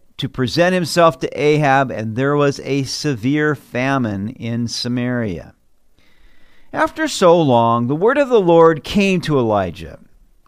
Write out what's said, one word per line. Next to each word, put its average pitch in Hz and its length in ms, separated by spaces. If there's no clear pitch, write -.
to 139 100
present 165 440
himself 170 480
to - 220
Ahab, 143 480
and 110 240
there 139 220
was 143 240
a 135 240
severe 143 720
famine 120 720
in 117 400
Samaria. 120 840
After 311 360
so 175 340
long, 120 460
the 147 80
word 226 220
of 277 100
the 240 120
Lord 165 440
came 196 380
to 147 180
Elijah. 95 580